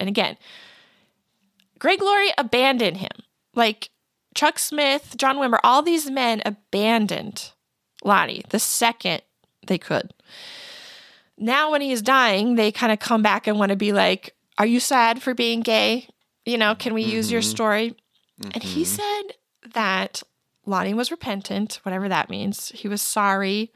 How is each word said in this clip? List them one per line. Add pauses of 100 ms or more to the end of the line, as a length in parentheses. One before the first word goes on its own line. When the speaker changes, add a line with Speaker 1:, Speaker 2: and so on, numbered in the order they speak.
Speaker 1:
And
again, (1400)
Greg
Laurie
abandoned
him. (420)
Like, (440)
Chuck
Smith,
John
Wimber,
all
these
men
abandoned (500)
Lonnie
the
second (440)
they
could. (1300)
Now
when
he
is
dying,
they
kinda
come
back
and
wanna
be
like, (240)
"Are
you
sad
for
being
gay? (360)
You
know,
can
we
use
your
Speaker 2:
Mm-hmm.
Speaker 1:
story?" (600)
And
he
Speaker 2:
Mm-hmm.
Speaker 1:
said (380)
that (440)
Lonnie
was
repentant,
whatever
that
means.
He
was
sorry.